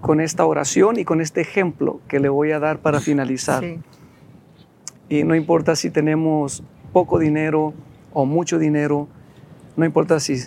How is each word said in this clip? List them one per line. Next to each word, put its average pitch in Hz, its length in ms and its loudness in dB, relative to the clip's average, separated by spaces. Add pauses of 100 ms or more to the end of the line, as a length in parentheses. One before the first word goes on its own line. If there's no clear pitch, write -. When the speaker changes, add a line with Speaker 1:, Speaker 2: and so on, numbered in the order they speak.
Speaker 1:
con 156 180 2
esta 165 260 0
oración 180 540 2
y 180 60 -4
con 165 160 0
este 160 180 -4
ejemplo 165 720 -2
que 139 100 0
le 139 80 2
voy 147 240 0
a 151 80 -2
dar 151 200 -2
para 147 200 2
finalizar. 135 640 -2
Speaker 2:
Sí. 170 160 -10 (1300)
Speaker 1:
Y 147 140 0
no 160 120 2
importa 165 420 2
si 170 120 -4
tenemos 156 760 0 (280)
poco 180 260 2
dinero 156 560 0 (380)
o 139 140 0
mucho 165 340 0
dinero, 147 480 0 (680)
no 160 80 2
importa 160 340 2
si 139 260 -4